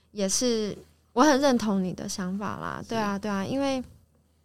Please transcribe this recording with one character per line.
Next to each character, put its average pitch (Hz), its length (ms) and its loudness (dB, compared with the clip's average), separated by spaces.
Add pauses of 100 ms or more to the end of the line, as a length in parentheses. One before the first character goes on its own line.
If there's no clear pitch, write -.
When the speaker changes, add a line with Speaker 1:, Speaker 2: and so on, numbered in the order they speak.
(120)
Speaker 1:
也 202 160 -2
是， 220 480 0 (360)
我 240 100 4
很 277 180 6
认 277 180 6
同 208 240 2
你 180 100 -2
的 - 160 -8
想 190 300 -6
法 190 200 -6
啦。 78 240 -8
Speaker 2:
是。 - 60 -16
Speaker 1:
对 226 100 -4
啊， 202 200 -2
对 208 120 -6
啊， 196 140 -2
因 269 160 -2
为 269 220 0 (640)